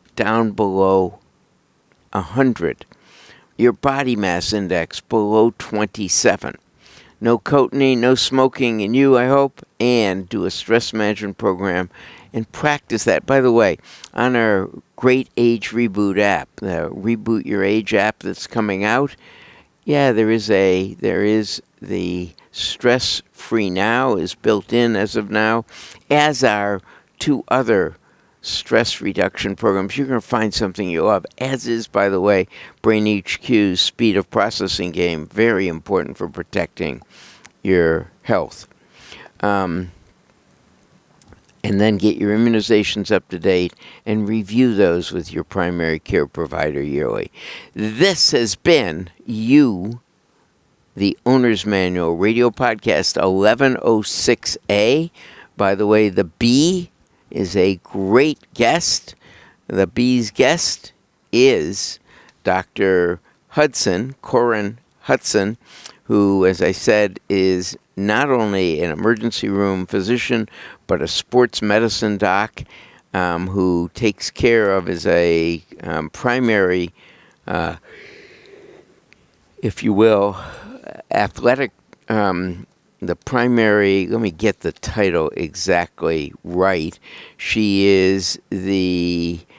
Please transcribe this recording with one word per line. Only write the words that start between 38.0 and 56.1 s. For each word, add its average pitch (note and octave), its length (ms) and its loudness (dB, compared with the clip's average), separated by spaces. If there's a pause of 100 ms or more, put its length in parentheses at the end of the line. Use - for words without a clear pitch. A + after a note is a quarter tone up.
health. - 460 -4 (720)
Um, F#2 520 -2 (1700)
and G2+ 180 0
then G#2+ 160 2
get G2+ 200 2
your G#2 200 0
immunizations G#2+ 720 0
up F#2+ 180 0
to F2+ 100 -8
date F2+ 340 0 (320)
and G#2+ 240 -2
review A2 460 2
those F2+ 360 2
with E2+ 220 -8
your E2 100 -4
primary E2+ 540 -2
care D2+ 300 -2
provider D2+ 560 -4
yearly. C2+ 480 -4 (420)
This A#2+ 560 0
has A#2+ 240 0
been F#2+ 560 0 (160)
You, A#2 760 2 (960)
the G2 300 0
Owner's B2 400 2
Manual F2+ 500 0
Radio A2+ 360 2
Podcast G#2+ 680 -2
eleven G#2+ 600 2
oh A2 220 2
six - 520 -2 (140)
A. B2 420 2 (460)
By G2 160 2
the G#2 140 0
way, G#2+ 220 4
the F#2 160 0